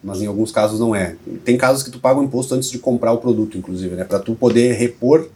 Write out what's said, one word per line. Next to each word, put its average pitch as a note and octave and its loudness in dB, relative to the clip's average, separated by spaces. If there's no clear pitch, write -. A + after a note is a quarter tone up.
mas F#2+ -8
em G#2 -4
alguns G#2 -2
casos G#2+ 0
não A2+ 2
é. F2 -2
Tem B2 4
casos C3 2
que - -8
tu - -16
paga C3+ 2
o C#3+ 2
imposto B2+ -2
antes B2+ -2
de A#2+ -8
comprar A#2 0
o A#2 0
produto, A2 0
inclusive, F#2 -8
né? F#2 -6
Pra G2 -2
tu A2+ -4
poder A#2+ 4
repor A#2+ 2